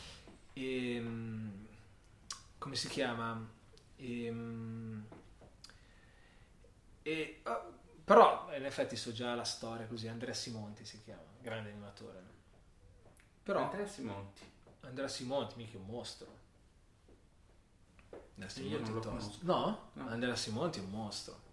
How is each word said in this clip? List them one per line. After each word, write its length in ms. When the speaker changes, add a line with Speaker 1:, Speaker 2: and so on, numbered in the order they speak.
Speaker 1:
e, 460
mm, 500
come 160
si 140
chiama? 540
E, 360
mm, 680
e, 400
oh, 300
però 520
in 100
effetti 300
so 160
già 240
la 80
storia 420
così, 220
Andrea 260
Simonti 520
si 180
chiama, 200
grande 280
animatore, 520
no? 80
Però 200
Speaker 2:
Andrea 240
Simonti. 540
Speaker 1:
Andrea 260
Simonti, 500
mica 200
un 80
mostro. 500
Andrea 80
Speaker 2:
Io 60
Speaker 1:
Simonti 140
Speaker 2:
non 100
lo 60
Speaker 1:
è 40
tosto. 60
Speaker 2:
conosco. 360
Speaker 1:
No? 480
Speaker 2:
No. 160
Speaker 1:
Andrea 260
Simonti 440
è 40
un 80
mostro. 500